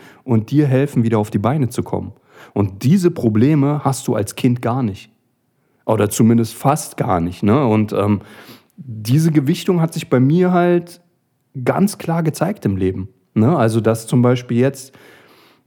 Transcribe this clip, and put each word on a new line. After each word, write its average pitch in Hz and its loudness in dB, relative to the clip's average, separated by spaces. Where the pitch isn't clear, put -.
und 110 0
dir 147 2
helfen, 131 0
wieder 110 2
auf 104 -4
die 110 -2
Beine 120 -2
zu - -6
kommen. 95 -8
Und 98 -4
diese 175 4
Probleme 139 2
hast 135 -4
du 120 0
als 104 -6
Kind 123 0
gar 127 -2
nicht. 98 -6
Oder 107 0
zumindest 117 2
fast - -2
gar 90 -2
nicht, 87 -6
ne? 127 2
Und, 107 0
ähm, 101 0
diese 131 0
Gewichtung 160 0
hat 165 -2
sich - -10
bei 127 2
mir 175 4
halt 175 0
ganz 165 0
klar 165 -4
gezeigt 160 -4
im 98 -2
Leben, 95 -4
ne? 117 2
Also, 113 0
dass 113 0
zum 123 2
Beispiel 123 0
jetzt - -2